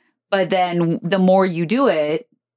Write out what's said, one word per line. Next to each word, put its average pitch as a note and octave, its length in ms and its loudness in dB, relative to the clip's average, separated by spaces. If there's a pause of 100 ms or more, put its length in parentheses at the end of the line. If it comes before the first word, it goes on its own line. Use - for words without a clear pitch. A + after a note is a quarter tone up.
(300)
But F#3+ 200 -2
then F3 520 0
the F3+ 160 -2
more F#3 260 4
you E3+ 220 -4
do B3 220 0
it, D#3 400 -2 (280)